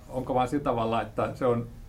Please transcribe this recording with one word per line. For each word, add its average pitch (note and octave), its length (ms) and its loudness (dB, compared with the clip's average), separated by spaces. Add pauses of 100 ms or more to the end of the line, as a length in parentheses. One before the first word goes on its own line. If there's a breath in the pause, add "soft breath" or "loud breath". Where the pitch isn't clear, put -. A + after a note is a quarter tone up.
onko B2+ 260 -2
vaan B2+ 140 4
sillä D3 160 0
tavalla, A2+ 380 2
että G#2+ 320 -2
se C3+ 120 0
on A#2+ 200 4 (220)